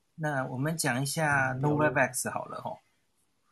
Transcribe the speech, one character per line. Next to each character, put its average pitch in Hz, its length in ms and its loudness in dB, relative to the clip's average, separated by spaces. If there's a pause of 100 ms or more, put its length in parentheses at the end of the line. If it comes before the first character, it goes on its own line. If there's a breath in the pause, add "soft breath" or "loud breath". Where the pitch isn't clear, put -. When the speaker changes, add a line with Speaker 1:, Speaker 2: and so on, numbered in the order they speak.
(220)
Speaker 1:
那 139 240 -2
我 135 120 -8
们 156 200 0
讲 139 240 0
一 143 40 0
下 139 480 2
Speaker 2:
嗯， 131 80 -4
Speaker 1:
Novavax 143 680 2
好 - 160 -6
了 - 160 -12
吼。 113 160 -8 (760)